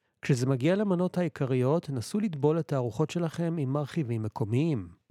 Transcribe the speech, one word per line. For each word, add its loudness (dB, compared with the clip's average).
כשזה 2
מגיע 2
למנות 0
העיקריות, 0
נסו -2
לטבול 2
את -4
הארוחות 0
שלכם -2
עם -2
מרכיבים -2
מקומיים. 0